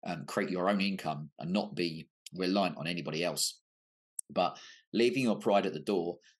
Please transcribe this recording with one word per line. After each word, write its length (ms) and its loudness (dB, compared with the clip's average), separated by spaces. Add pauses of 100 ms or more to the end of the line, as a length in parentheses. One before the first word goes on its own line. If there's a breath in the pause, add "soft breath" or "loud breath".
um, 200 -6
create 240 -2
your 200 0
own 120 2
income 480 -2 (100)
and 140 -4
not 220 0
be 340 -4 (260)
reliant 420 2
on 80 -6
anybody 380 -4
else. 360 -2 (720)
But 300 0 (320 loud breath)
leaving 320 4
your 160 4
pride 260 4
at 80 -2
the 60 -6
door, 380 0 (220 soft breath)